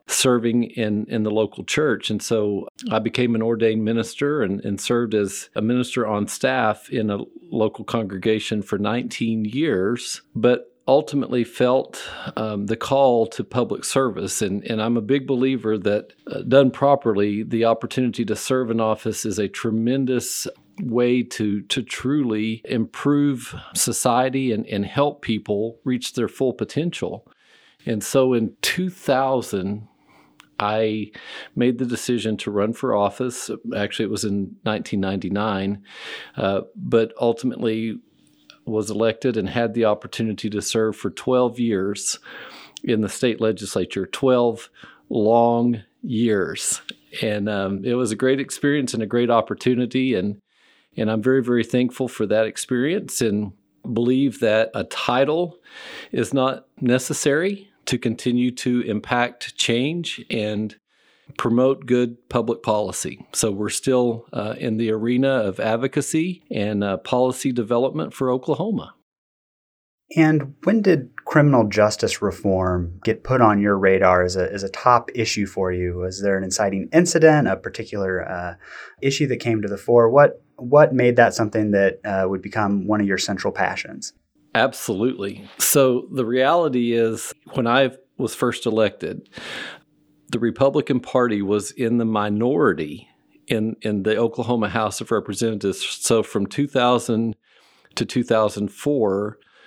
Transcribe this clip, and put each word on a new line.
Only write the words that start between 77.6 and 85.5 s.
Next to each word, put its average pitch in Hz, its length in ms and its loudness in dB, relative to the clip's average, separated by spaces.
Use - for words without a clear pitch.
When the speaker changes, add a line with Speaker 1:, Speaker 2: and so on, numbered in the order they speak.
Speaker 2:
uh, 87 280 -8
issue 139 260 0
that 120 140 -2
came 113 200 0
to 101 60 -4
the 101 100 -6
fore? 117 320 6
What, 139 320 4
what 139 380 6
made 123 240 4
that 113 160 8
something 107 380 0
that, 98 340 4
uh, 95 220 0
would 95 140 -4
become 101 460 -2
one 107 140 2
of 101 40 0
your 98 120 0
central 98 340 -4
passions? - 600 -6
Speaker 1:
Absolutely. 113 920 -2